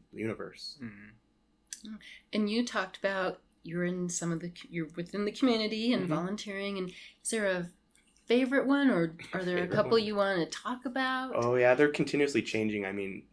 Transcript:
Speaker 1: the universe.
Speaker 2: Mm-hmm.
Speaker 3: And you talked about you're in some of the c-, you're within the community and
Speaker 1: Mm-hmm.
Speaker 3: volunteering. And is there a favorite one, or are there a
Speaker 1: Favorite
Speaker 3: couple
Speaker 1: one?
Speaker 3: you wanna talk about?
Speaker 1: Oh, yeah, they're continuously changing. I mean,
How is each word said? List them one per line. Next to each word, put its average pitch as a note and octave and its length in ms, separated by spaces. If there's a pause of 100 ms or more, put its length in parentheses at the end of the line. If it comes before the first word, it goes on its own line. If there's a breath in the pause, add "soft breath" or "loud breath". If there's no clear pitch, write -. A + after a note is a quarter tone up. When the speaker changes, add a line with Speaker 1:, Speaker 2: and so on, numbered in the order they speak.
(120)
Speaker 1:
the G#2 80
universe. G2 640
Speaker 2:
Mm-hmm. - 1120 (380 loud breath)
Speaker 3:
And G#3+ 160
you A#3 160
talked F#3+ 320
about F#3+ 440 (220)
you're F3 220
in F3+ 240
some F3 220
of E3 80
the F3 160
c-, - 160
you're E3 240
within F#3+ 300
the G#3 60
community A3+ 600
and G3 120
Speaker 1:
Mm-hmm. E3+ 80
Speaker 3:
volunteering. G3 640
And F#3 120 (340 loud breath)
is - 60
there A3 180
a F3+ 220 (560)
favorite B3+ 400
one, C#4 240
or E3+ 260 (180)
are F#3 100
there F3+ 140
a F3 40
Speaker 1:
Favorite F3+ 140
Speaker 3:
couple G#3 160
Speaker 1:
one? A3+ 120
Speaker 3:
you G#3 120
wanna G3 300
talk B3 400
about? C4 500
Speaker 1:
Oh, A#2+ 200
yeah, B2 200
they're D3 140
continuously C#3+ 520
changing. G#2+ 440
I F#2+ 80
mean, G2 400